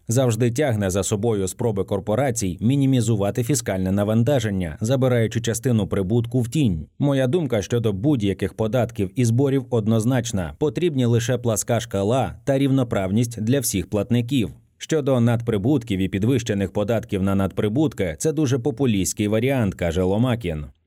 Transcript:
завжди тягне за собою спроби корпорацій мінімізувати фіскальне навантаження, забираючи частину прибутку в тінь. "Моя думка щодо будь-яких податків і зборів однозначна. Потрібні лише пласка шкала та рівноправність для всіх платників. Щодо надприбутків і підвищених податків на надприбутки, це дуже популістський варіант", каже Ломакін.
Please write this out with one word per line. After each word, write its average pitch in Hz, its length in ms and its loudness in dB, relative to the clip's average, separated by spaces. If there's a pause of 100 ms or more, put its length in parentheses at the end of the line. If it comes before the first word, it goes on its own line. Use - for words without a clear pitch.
завжди 120 420 2
тягне 117 400 0
за 95 120 2
собою 104 460 0
спроби 104 360 -2
корпорацій 107 760 -2
мінімізувати 117 840 2
фіскальне 101 500 -2
навантаження, 104 880 0
забираючи 120 600 2
частину 113 460 0
прибутку 113 540 0
в 113 80 -2
тінь. 104 380 -2 (120)
"Моя 139 280 2
думка 123 360 0
щодо 113 300 0
будь-яких 101 640 0
податків 110 600 -2
і 127 100 0
зборів 131 460 2
однозначна. 110 880 0
Потрібні 151 460 0
лише 120 340 2
пласка 117 420 -2
шкала 101 540 -2 (100)
та 135 140 0
рівноправність 120 840 0
для 120 180 2
всіх 98 300 -2
платників. 117 600 0 (320)
Щодо 139 380 0
надприбутків 117 800 2
і 95 80 0
підвищених 104 640 0
податків 104 500 -2
на 98 120 2
надприбутки, 98 840 0
це 156 140 0
дуже 139 260 0
популістський 117 680 0
варіант", 110 460 0
каже 87 280 -2
Ломакін. 95 640 0 (220)